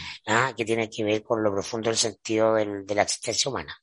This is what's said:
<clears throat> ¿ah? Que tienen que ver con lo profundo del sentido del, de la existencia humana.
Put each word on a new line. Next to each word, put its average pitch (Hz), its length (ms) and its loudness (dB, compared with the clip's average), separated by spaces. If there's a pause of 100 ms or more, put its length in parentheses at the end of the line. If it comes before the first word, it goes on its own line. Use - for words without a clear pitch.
<clears throat> - 180 -14
¿ah? 120 320 2
Que 117 80 -2
tienen 113 240 0
que 110 140 -4
ver 107 180 2
con 110 220 0
lo 104 80 4
profundo 107 400 -2
del 110 60 0
sentido 110 580 2
del, 101 320 -2
de 101 80 -2
la 101 80 4
existencia - 480 -2
humana. 90 320 -8